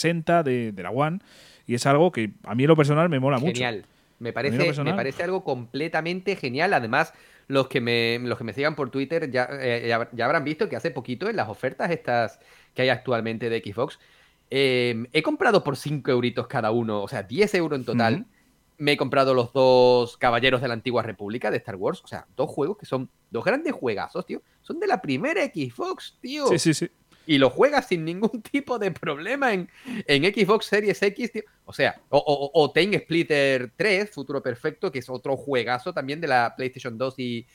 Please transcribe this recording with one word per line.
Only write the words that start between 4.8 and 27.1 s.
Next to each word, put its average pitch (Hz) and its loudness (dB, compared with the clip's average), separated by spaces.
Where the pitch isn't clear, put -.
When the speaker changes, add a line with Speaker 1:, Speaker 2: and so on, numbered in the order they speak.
Speaker 2:
parece 135 -4
algo 185 -4
completamente 160 -4
genial. 156 0
Además, 131 0
los 135 2
que 135 0
me, 117 2
los 120 -4
que 120 -10
me 113 -8
sigan 147 -2
por 135 -6
Twitter 139 -4
ya, 123 0
eh, 123 -2
ya, 117 0
ya 117 -2
habrán 151 2
visto 156 -2
que 131 -6
hace 160 -4
poquito 123 -6
en 226 -4
las 110 -2
ofertas 135 -4
estas 120 -2
que 127 0
hay 131 4
actualmente 117 -2
de 113 -2
Xbox, 110 -6
eh, 123 2
he 156 0
comprado 247 2
por 139 -2
cinco 143 -4
euritos 123 0
cada 113 -2
uno, 110 0
o 98 -6
sea, 104 -6
diez 175 0
euros 151 0
en 123 -10
total. 117 2
Speaker 1:
Ujú. 214 -8
Speaker 2:
Me 147 0
he 143 2
comprado 135 4
los 120 2
dos 123 6
Caballeros 123 2
de 135 -4
la 120 -2
Antigua 117 -2
República 107 -6
de 147 -2
Star 98 -8
Wars, 131 -4
o - -20
sea, - -14
dos 143 -2
juegos 160 -4
que - -20
son 131 -6
dos 113 -4
grandes 277 0
juegazos, 110 -4
tío. - -10
Son - -10
de 415 -4
la - 0
primera 240 -2
Xbox, 185 -8
tío. 277 -6
Speaker 1:
Sí, 185 4
sí, 160 4
sí. - -2